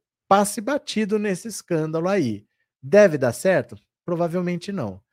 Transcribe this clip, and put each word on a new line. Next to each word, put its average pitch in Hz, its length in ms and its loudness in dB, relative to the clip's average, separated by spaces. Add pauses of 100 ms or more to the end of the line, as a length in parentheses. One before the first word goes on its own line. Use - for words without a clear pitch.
(280)
passe 202 340 2
batido 214 580 -2
nesse 208 280 -4
escândalo 160 600 -4
aí. 135 400 -2 (340)
Deve 160 360 6
dar 127 160 0
certo? 160 440 -2 (280)
Provavelmente 175 680 -4
não. 107 280 -8 (140)